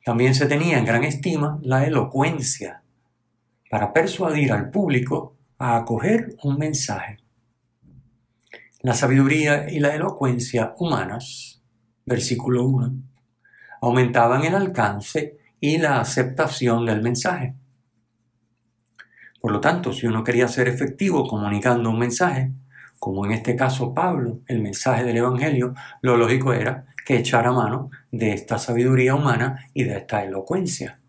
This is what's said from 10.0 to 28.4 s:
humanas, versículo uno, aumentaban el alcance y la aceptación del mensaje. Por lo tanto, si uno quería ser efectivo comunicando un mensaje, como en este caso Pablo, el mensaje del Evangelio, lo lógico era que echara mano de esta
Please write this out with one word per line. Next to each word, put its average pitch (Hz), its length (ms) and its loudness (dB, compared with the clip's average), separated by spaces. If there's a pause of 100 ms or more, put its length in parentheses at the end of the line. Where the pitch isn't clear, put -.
humanas, 117 840 -6 (440)
versículo 123 580 0
uno, 131 300 0 (880)
aumentaban 123 600 4
el 165 100 0
alcance 147 840 -2 (240)
y 151 160 0
la 147 240 2
aceptación 127 840 0
del 107 160 0
mensaje. 127 520 -2 (1900)
Por 110 120 -2
lo 101 80 0
tanto, 165 320 0
si - 140 -4
uno 110 180 0
quería 120 240 2
ser 120 200 0
efectivo 143 600 0
comunicando 110 600 0
un 110 80 0
mensaje, 131 540 0 (460)
como 95 260 -4
en 101 80 0
este 113 220 -2
caso 127 400 -2
Pablo, 143 520 -2
el 120 140 -2
mensaje 123 440 0
del 117 140 0
Evangelio, 127 560 0 (280)
lo 123 140 4
lógico 123 360 4
era 113 340 -2 (200)
que 127 120 4
echara 120 340 2
mano 123 380 -2 (200)
de 110 220 0
esta 110 260 -4